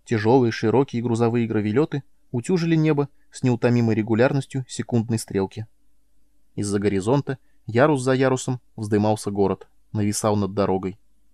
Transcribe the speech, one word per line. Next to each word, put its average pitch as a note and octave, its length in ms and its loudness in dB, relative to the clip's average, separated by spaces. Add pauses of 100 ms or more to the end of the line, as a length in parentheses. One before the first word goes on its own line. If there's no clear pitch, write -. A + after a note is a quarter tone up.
Тяжёлые, A#2 460 4
широкие A#2 500 0
грузовые A#2 460 0
гравелёты A2+ 560 -2 (260)
утюжили E3 460 0
небо D#3 340 2 (220)
с - 100 -16
неутомимой A#2+ 540 2
регулярностью B2 760 0
секундной A#2 480 -4
стрелки. G2 480 -6 (880)
Из-за G2+ 240 -4
горизонта G#2 600 -2 (260)
ярус C3 380 2
за C3 100 2
ярусом C3 480 0 (140)
вздымался G#2+ 560 0
город, G2 360 -2 (240)
нависал G#2 440 -2
над G2 180 -2
дорогой. F#2+ 460 -2 (340)